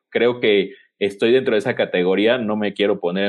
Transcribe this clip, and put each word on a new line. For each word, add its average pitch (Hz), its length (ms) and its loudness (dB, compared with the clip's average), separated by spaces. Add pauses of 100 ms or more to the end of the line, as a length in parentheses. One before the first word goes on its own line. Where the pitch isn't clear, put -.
creo 120 300 0
que 101 320 2 (260)
estoy 107 360 0
dentro 131 220 2
de 107 40 2
esa 120 160 -2
categoría, 98 600 0
no 107 180 -4
me 104 180 -4
quiero 101 280 0
poner 92 260 -2